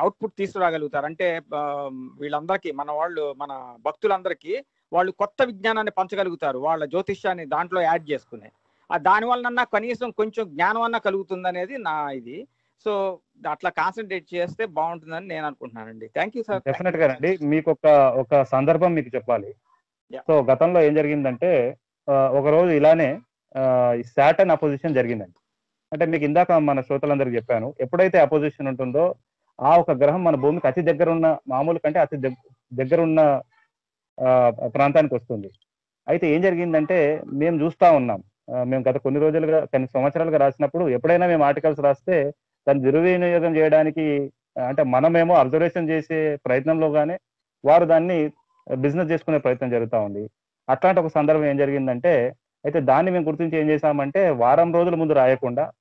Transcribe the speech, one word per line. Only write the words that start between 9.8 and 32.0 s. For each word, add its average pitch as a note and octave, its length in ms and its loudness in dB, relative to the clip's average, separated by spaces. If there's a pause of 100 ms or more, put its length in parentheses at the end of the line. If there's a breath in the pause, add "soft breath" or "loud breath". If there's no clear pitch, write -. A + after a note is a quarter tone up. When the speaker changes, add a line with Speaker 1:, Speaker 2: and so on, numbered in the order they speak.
Speaker 1:
కొంచెం G#3+ 380 -6
జ్ఞానం F3+ 340 -2
అన్నా A#3 160 -2
కలుగుతుందనేది F#3+ 800 -6
నా D#3 320 -6
ఇది. C3+ 360 -14 (420)
So, G3 260 -4 (360)
అట్లా F3 200 -6
concentrate F#3 640 -6
చేస్తే F3 320 -6
బాగుంటుందని E3 600 -8
నేను D#3 180 -10
అనుకుంటున్నానండి. A2+ 720 -16
Thank G3+ 200 -4
you, A3+ 140 -8
sir. F#3 200 -4
Speaker 2:
Definite F3 260 -4
గానండి. D#3+ 460 0
మీకు D#3 280 0
ఒక, D#3 160 -2 (300)
ఒక C3+ 260 2
సందర్భం D#3 520 0
మీకు C3 200 -4
చెప్పాలి. A2+ 400 -4 (580)
Speaker 1:
యా. B2+ 80 -14 (100)
Speaker 2:
So, C3 220 4
గతంలో E3+ 300 4
ఏం D3+ 120 4
జరిగిందంటే, D3 840 0 (340)
ఆ, C3+ 180 4
ఒక C#3 180 0
రోజు E3 240 4
ఇలానే, D3+ 500 4 (360)
ఆ, B2+ 360 2
ఈ A#2+ 80 -4
Saturn D#3+ 520 4
opposition D3+ 420 -2
జరిగిందండి. A#2 460 -4 (520)
అంటే D#3+ 140 -2
మీకు D#3+ 180 -2
ఇందాక E3+ 280 2
మన D3 280 2
శ్రోతలందరికీ C#3 560 -2
చెప్పాను, A#2 440 -4
ఎప్పుడైతే F3 400 2
opposition D3 480 0
ఉంటుందో C3 460 -2 (460)
ఆ D3 160 4
ఒక E3+ 140 2
గ్రహం D3 340 2
మన D#3+ 100 2
భూమికి D3 320 0
అతి C3+ 160 0
దగ్గర D#3+ 280 0
ఉన్న, D#3+ 260 2 (120)
మామూలు D3+ 300 -2
కంటే D#3 220 -2